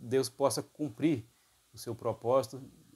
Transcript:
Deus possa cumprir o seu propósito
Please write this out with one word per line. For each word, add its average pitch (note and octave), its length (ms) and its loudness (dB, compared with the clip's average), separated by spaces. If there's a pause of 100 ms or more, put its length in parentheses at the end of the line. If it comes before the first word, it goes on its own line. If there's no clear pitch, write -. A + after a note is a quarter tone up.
Deus B2+ 300 0
possa C#3 320 0
cumprir C#3 640 -2 (460)
o A2+ 60 -20
seu A#2 160 -8
propósito A#2+ 680 0 (340)